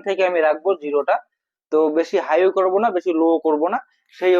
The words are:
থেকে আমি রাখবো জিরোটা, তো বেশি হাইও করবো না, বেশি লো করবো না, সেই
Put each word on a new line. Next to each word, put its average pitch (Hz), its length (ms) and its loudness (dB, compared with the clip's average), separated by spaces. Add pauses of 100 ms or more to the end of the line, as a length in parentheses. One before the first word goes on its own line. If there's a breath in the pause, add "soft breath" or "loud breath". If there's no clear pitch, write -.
থেকে 190 240 -2
আমি 175 180 0
রাখবো 160 220 -2 (120)
জিরোটা, 147 340 -2 (560)
তো 151 60 2 (200)
বেশি 165 180 -2 (100)
হাইও 175 320 2
করবো 185 240 0
না, 233 140 0
বেশি 180 140 -2 (100)
লো 165 80 2 (180)
করবো 156 280 0
না, 254 40 -4 (400)
সেই 180 220 2